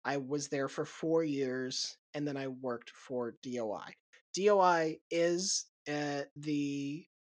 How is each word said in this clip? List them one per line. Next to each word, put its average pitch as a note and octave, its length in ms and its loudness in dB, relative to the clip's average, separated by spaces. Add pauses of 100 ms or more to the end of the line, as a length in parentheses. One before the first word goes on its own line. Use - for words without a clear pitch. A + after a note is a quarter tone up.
I C#3 120 0
was C#3 320 -4
there C#3 180 0
for D3+ 180 -4
four E3 380 0
years, C3 760 -2 (160)
and D3 140 -2
then C#3 100 -4
I C3+ 100 -4
worked B2+ 440 -6
for A#2+ 500 -6
D B2 180 -4
O G#2+ 140 -2
I. E2+ 200 -10 (400)
D G3 160 4
O G3+ 100 8
I E3 400 6 (120)
is, F3 560 2 (200)
uh, D3 360 -2 (120)
the C#3+ 720 -2 (280)